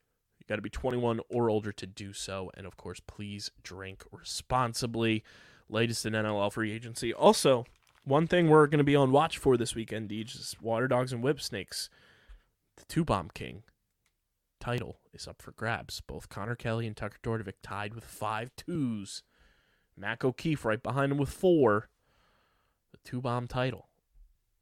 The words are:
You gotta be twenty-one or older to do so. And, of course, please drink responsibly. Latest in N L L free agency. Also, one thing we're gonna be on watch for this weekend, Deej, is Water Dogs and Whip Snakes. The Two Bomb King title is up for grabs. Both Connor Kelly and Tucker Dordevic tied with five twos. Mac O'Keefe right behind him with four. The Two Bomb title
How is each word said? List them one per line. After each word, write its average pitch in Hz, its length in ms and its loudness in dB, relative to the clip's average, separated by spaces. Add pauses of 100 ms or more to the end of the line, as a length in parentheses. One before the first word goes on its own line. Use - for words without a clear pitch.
(400)
You - 80 -20
gotta 107 140 -4
be 104 80 -8
twenty-one 120 600 0
or 120 200 2
older 107 220 0
to 98 160 -12
do 98 260 -14
so. 95 420 -8
And, 95 120 -14
of - 100 -18
course, 90 220 -12
please 101 520 -10 (120)
drink 95 480 -14
responsibly. 117 1120 -2 (460)
Latest 117 360 0
in 110 80 -2
N 107 120 0
L 104 160 0
L 101 100 2
free 110 200 -4
agency. 117 420 -6
Also, 139 520 6 (380)
one 147 240 4
thing 175 200 6
we're 151 200 10
gonna 147 160 4
be 143 120 4
on 139 160 6
watch 151 280 4
for 127 180 6
this 113 160 -2
weekend, 110 360 -8
Deej, 110 260 -8
is - 260 -12
Water 113 260 -2
Dogs 127 260 2
and 117 100 -6
Whip 139 180 0
Snakes. - 480 -8 (880)
The - 80 -20
Two - 180 -2
Bomb 98 300 -2
King 67 300 -12 (960)
title - 400 -8 (140)
is - 140 -16
up - 140 -20
for - 100 -20
grabs. 110 500 -8
Both - 280 -14
Connor 110 260 -8
Kelly 117 300 -4
and 107 120 -10
Tucker 104 260 -10
Dordevic 110 300 -6 (100)
tied 104 300 -8
with 117 100 -14
five 110 540 -6
twos. 120 680 -6 (720)
Mac 107 300 -6
O'Keefe 135 400 -2
right 110 160 0
behind 139 300 0
him 139 60 0
with 139 120 0
four. 131 600 4 (1000)
The - 120 -20
Two 123 180 -8
Bomb 123 260 -2
title 127 420 -4 (720)